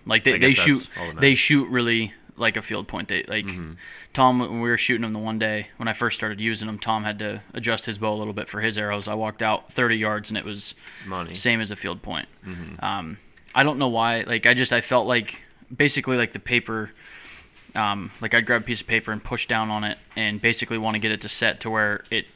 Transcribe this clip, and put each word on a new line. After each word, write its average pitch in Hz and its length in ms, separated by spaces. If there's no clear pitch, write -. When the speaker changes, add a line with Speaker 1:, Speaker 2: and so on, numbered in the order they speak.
Speaker 1:
like, 113 200
they, 127 100
Speaker 2:
I - 40
Speaker 1:
they 131 120
Speaker 2:
guess - 80
Speaker 1:
shoot, 143 220
Speaker 2:
that's - 200
all 87 60
that 82 140
Speaker 1:
they 139 100
Speaker 2:
matters. 127 80
Speaker 1:
shoot 139 320
really 117 420
like 113 200
a 107 60
field 101 260
point. - 200
They, 95 160
like, 104 220
Speaker 2:
Mm-hmm. 87 260
Speaker 1:
Tom, 127 260
when 117 220
we 117 80
were 117 100
shooting 117 240
them 110 100
the 107 60
one 110 220
day 107 360
when 113 120
I 110 40
first 117 240
started 107 240
using 110 260
them, 107 120
Tom 110 240
had 104 160
to 104 240
adjust 113 340
his 104 120
bow 107 140
a 107 60
little 107 140
bit 104 160
for 104 120
his 110 180
arrows. 104 300
I 107 60
walked 110 280
out 110 300
thirty 117 240
yards 107 340
and 107 80
it - 60
was 101 300
Speaker 2:
Money. 90 300
Speaker 1:
same 113 260
as 104 120
a 98 40
field 90 240
point. - 280
Speaker 2:
Mm-hmm. 87 380
Speaker 1:
Um, 98 340
I 135 80
don't 147 140
know 135 100
why. 117 320
Like, 117 260
I 120 80
just, 123 180
I 117 100
felt 120 260
like 117 320
basically, 139 400
like, 117 160
the 104 60
paper, 113 540
um, 101 460
like, 113 140
I'd 117 120
grab 120 160
a - 20
piece 117 180
of - 40
paper 113 240
and 107 120
push - 260
down 110 240
on 107 100
it 104 160
and 107 260
basically 117 380
wanna 110 220
get 110 100
it 104 120
to 104 60
set - 320
to 113 100
where 104 380
it - 280